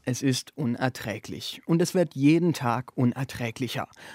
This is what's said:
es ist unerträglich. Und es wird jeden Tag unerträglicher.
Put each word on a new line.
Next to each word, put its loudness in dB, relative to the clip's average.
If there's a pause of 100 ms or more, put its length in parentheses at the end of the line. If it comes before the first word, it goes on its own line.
es -2
ist 0
unerträglich. -4
Und 4
es -2
wird 0
jeden 6
Tag -2
unerträglicher. -2 (260)